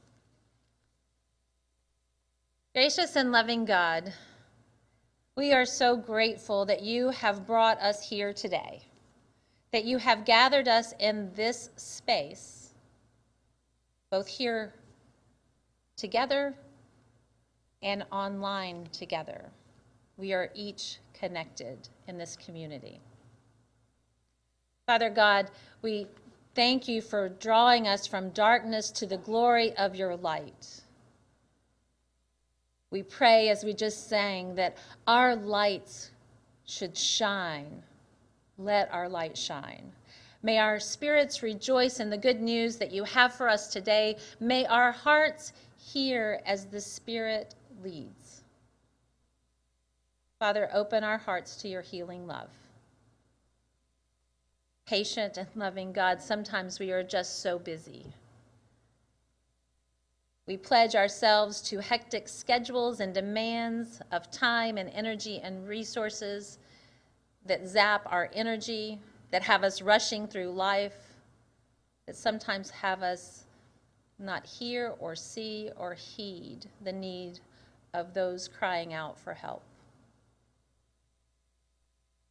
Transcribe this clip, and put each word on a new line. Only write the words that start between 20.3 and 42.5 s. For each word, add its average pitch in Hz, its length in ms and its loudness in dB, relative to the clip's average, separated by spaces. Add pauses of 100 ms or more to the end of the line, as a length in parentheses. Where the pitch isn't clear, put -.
are 180 220 -2
each 202 440 -12 (160)
connected 160 720 -10 (180)
in 180 100 -12
this 170 200 -12
community. 160 640 -14 (1900)
Father 233 240 4
God, 202 400 6 (320)
we 208 240 -4 (480)
thank 247 320 4
you 226 160 -2
for 202 260 -2
drawing 226 600 6
us 202 180 0
from 190 240 -4
darkness 220 640 4
to - 140 -6
the 190 100 -4
glory 226 600 4
of 190 200 0
your 185 200 -2
light. 156 680 -8 (2000)
We 196 120 -6
pray, 226 460 6
as 208 160 2
we 208 100 -2
just 214 340 -4
sang, 190 460 0
that 180 220 0 (320)
our 247 260 6
lights 208 760 -2 (540)
should - 320 -10
shine. 175 840 -2 (760)
Let 202 340 2
our 175 160 -4
light 165 280 -6
shine. - 540 -10 (520)
May 220 160 4
our 214 200 4
spirits 294 640 0
rejoice 247 560 2
in 214 120 -4
the 208 80 -2
good 247 220 2
news 233 360 0